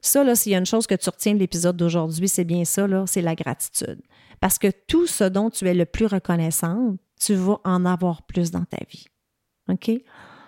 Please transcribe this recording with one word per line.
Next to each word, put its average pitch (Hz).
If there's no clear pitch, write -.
Ça, 277
là, 247
s'il 214
y -
a 185
une 185
chose 226
que 190
tu -
retiens -
de 208
l'épisode 175
d'aujourd'hui, 170
c'est 185
bien 170
ça, 196
là, 190
c'est 185
la 165
gratitude. -
Parce 185
que 202
tout 339
ce -
dont 196
tu -
es 180
le 175
plus -
reconnaissante, 185
tu -
vas 190
en 180
avoir 180
plus 170
dans 175
ta -
vie. -
OK ? 185